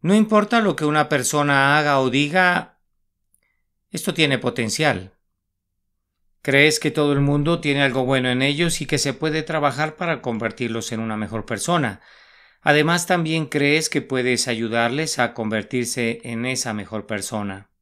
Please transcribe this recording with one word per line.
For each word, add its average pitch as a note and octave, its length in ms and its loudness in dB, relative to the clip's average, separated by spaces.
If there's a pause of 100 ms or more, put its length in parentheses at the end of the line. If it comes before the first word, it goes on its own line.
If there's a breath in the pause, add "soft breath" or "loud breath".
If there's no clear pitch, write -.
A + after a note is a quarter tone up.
No F#3 140 4
importa G#3+ 460 4
lo F#3+ 140 2
que D#3 100 -2
una D3+ 220 2
persona C#3+ 680 2
haga D3 220 2
o C3 100 2
diga, E3+ 720 0 (1120)
esto - 240 -6
tiene D3 240 2
potencial. A#2 760 -2 (1300)
Crees D3+ 380 4
que D#3 100 0
todo D3 240 0
el C#3+ 80 2
mundo D3 400 0
tiene C#3+ 220 0
algo C3 220 0
bueno B2+ 260 2
en B2+ 100 0
ellos D3 400 0
y C#3 60 -8
que D3 100 0
se C3+ 160 -2
puede D#3 300 -2
trabajar D3+ 540 -2
para E3+ 260 -4
convertirlos A2+ 680 -4
en A2+ 80 -6
una A2 160 -6
mejor G#2+ 300 -6
persona. A#2+ 560 -2 (600 soft breath)
Además, D#3+ 460 2
también D#3+ 400 0
crees D3 420 0
que C#3+ 140 -2
puedes B2+ 440 0
ayudarles A#2 720 -2
a A#2+ 160 0
convertirse A2+ 920 -4
en A#2+ 220 -6
esa B2+ 280 -4
mejor G#2 340 -8
persona. G2+ 640 -6 (100)